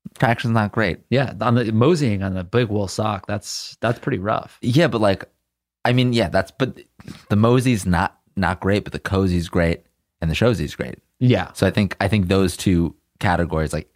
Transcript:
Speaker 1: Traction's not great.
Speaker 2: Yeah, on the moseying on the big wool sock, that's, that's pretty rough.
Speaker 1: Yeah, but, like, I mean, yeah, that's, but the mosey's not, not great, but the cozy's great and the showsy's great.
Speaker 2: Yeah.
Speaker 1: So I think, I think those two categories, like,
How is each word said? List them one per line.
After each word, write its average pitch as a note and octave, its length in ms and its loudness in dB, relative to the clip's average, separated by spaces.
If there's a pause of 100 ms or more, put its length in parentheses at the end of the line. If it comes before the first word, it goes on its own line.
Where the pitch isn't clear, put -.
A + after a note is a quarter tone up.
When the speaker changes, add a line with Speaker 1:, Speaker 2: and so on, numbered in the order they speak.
(180)
Speaker 1:
Traction's A#2 360 0
not G#2+ 180 2
great. G#2 280 -2 (100)
Speaker 2:
Yeah, A#2+ 320 0
on A#2 140 2
the A#2+ 160 0
moseying A#2 520 2
on F#2+ 100 -4
the F#2 100 -6
big G#2+ 260 0
wool G#2 180 -2
sock, G#2 400 -4
that's, - 540 -10
that's A#2+ 180 -2
pretty B2+ 200 -4
rough. - 420 -4
Speaker 1:
Yeah, D3 260 2
but, A2 140 -2
like, G2 240 0 (600)
I A#2+ 80 2
mean, B2 200 2
yeah, A2 160 2
that's, F#2+ 220 -2
but - 280 -4 (500)
the G#2 60 0
mosey's A#2 500 4
not, F2+ 300 0 (220)
not F2+ 240 -2
great, F#2+ 240 0
but - 80 -16
the - 60 -6
cozy's F2+ 500 0
great E2+ 340 0 (380)
and E2 100 -2
the D#2 40 -2
showsy's F#2 380 0
great. - 260 -10 (200)
Speaker 2:
Yeah. A#2 340 2
Speaker 1:
So - 140 0
I - 40 2
think, G2+ 280 -2
I G2+ 80 0
think G2 220 2
those F#2+ 260 2
two E2+ 400 0 (240)
categories, D#2+ 540 -2
like, D#2+ 220 -8